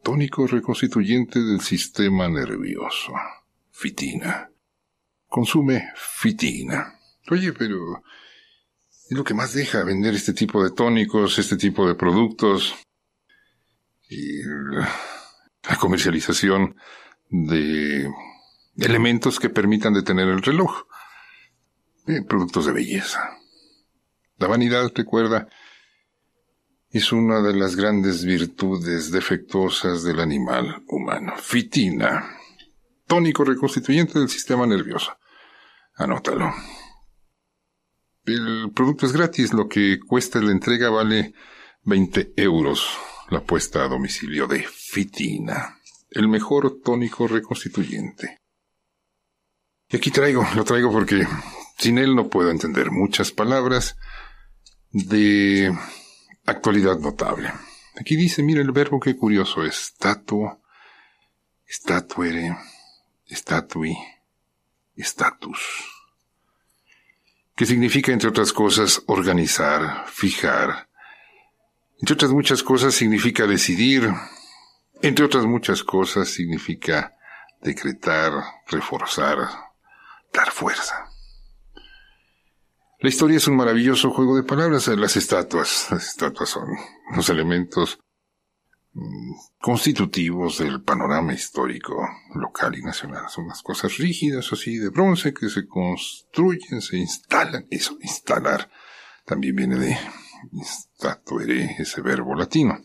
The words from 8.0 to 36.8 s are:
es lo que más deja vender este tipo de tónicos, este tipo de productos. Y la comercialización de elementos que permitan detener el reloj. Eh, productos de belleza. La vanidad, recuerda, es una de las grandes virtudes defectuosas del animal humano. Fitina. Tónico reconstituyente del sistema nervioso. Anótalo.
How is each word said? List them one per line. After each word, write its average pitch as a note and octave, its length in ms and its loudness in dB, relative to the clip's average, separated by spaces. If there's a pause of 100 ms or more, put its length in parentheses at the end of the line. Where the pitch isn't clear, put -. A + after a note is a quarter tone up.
es C3 80 -2
lo C#3+ 60 -2
que A2 100 -4
más G#2+ 200 -4
deja B2+ 300 0
vender G2 300 0
este G2+ 200 -2
tipo G#2 300 2
de F2+ 80 2
tónicos, A2 680 2
este G2 180 0
tipo G2 300 2
de F2 80 4
productos. G2+ 800 2 (1300)
Y D2 340 -10
la - 1400 -6
comercialización F#2 960 2 (540)
de D2+ 800 0 (640)
elementos A#2 640 2
que B2 100 0
permitan G#2+ 440 4
detener F#2+ 340 2
el F#2 140 2
reloj. E3 420 0 (1200)
Eh, D#3 200 0
productos F2+ 380 0
de C2+ 80 2
belleza. - 640 -4 (1000)
La F#2+ 100 0
vanidad, A#2+ 460 2
recuerda, A2 540 0 (1400)
es A#2 240 0
una A2+ 280 4
de G#2 120 4
las F#2+ 240 2
grandes G2 480 2
virtudes E2+ 840 -2
defectuosas F2+ 920 0
del E2 160 0
animal B1+ 680 -2
humano. - 500 -6
Fitina. - 1000 0 (720)
Tónico E3 380 4
reconstituyente C#3 760 2
del C3 80 0
sistema B2 400 0
nervioso. - 500 -2 (800)
Anótalo. - 580 -2 (1700)